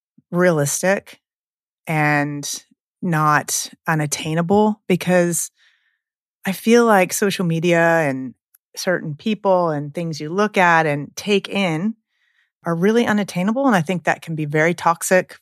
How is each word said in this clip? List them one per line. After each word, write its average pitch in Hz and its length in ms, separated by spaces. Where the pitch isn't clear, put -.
realistic 175 880
and 147 800
not 156 680
unattainable, 170 1000
because 175 640
I 190 80
feel 233 320
like 196 280
social 196 320
media 170 360
and 131 340
certain 160 380
people 185 560
and 147 240
things 165 260
you 151 80
look 202 280
at 170 300
and 143 300
take 196 320
in 190 460
are 170 100
really 214 320
unattainable. 208 600
And 240 100
I 165 60
think 175 220
that - 180
can 165 120
be 156 100
very 156 300
toxic 175 680